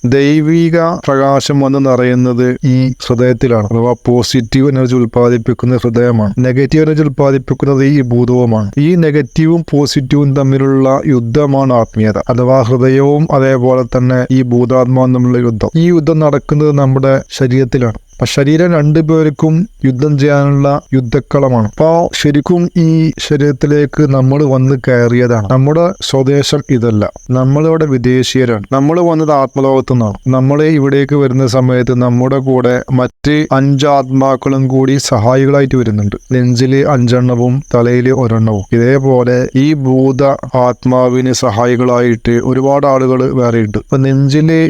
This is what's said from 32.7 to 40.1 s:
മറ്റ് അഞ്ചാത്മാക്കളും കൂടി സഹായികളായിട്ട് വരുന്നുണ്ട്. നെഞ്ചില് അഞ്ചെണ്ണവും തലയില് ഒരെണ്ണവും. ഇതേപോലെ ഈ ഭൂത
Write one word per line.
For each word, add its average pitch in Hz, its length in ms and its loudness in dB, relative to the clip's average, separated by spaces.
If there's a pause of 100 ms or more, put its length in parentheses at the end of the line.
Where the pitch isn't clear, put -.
മറ്റ് 127 440 -2 (160)
അഞ്ചാത്മാക്കളും 135 1160 0
കൂടി 135 300 0
സഹായികളായിട്ട് 135 800 0
വരുന്നുണ്ട്. 107 400 -2 (160)
നെഞ്ചില് 127 540 0
അഞ്ചെണ്ണവും 123 680 0 (120)
തലയില് 123 460 0
ഒരെണ്ണവും. 110 580 0
ഇതേപോലെ 123 640 2 (180)
ഈ 131 180 2
ഭൂത 131 480 0 (360)